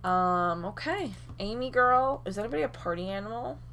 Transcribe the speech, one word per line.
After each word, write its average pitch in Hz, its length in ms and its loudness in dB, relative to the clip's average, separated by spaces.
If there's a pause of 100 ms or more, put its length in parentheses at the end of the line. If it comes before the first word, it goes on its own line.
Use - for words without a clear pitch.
Um, 180 600 2
okay, 302 480 -4 (260)
Amy 233 300 -4
girl. 254 560 4
Is 190 120 -4
anybody 233 240 -2
a 285 60 2
party 175 400 -4
animal? 220 500 -6 (160)